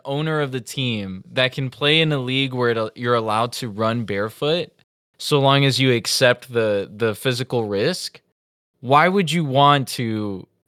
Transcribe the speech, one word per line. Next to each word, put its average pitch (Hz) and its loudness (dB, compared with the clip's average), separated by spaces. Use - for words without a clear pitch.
owner 151 -4
of 135 -4
the 131 -6
team 107 -6
that 127 0
can 135 -4
play 151 0
in 156 2
a 143 0
league 131 -2
where 123 0
it, 110 -2
you're 120 0
allowed 113 0
to 120 -8
run 110 -2
barefoot, 110 -4
so - 0
long 139 4
as 123 2
you 131 4
accept 123 2
the, 107 0
the 107 -2
physical 123 -2
risk, 107 -4
why 143 4
would 185 0
you 165 0
want 143 4
to 107 -6